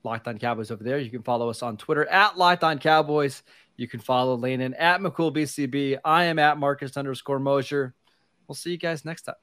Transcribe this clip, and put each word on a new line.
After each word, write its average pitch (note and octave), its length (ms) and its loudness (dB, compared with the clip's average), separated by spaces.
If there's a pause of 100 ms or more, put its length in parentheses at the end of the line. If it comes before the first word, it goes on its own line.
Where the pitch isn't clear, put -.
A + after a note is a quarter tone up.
Locked A2+ 260 -6
On A2 80 -8
Cowboys A2+ 340 -4
over G#2+ 140 -10
there. C3+ 140 -2
You B2 100 -6
can A#2 120 -10
follow A#2 280 0
us A2+ 120 -8
on A#2 140 -6
Twitter D3+ 300 0
at G3 320 2
Locked F3 260 4
On D#3 160 2
Cowboys. D3+ 640 2 (320)
You A#2+ 140 -8
can A#2+ 100 -10
follow B2+ 380 0
Landon B2+ 380 -2
at F3 260 4
McCoolBCB. C#3+ 1040 -2
I E3 200 4
am D#3+ 140 0
at D3+ 180 4
Marcus C#3 380 -2
underscore C#3 440 -4
Mosher. C#3 540 0 (540)
We'll D3 80 -14
see - 160 -8
you F3 60 -4
guys E3 260 -4
next D#3+ 200 -10
time. - 200 -10